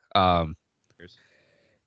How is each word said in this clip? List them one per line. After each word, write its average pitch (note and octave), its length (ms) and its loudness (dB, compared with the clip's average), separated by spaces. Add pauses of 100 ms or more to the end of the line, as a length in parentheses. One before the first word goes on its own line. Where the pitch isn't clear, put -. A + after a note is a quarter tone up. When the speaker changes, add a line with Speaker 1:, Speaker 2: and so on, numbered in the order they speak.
(140)
Speaker 1:
Um, F2 400 0 (440)
Speaker 2:
Cheers. F2 180 -20 (720)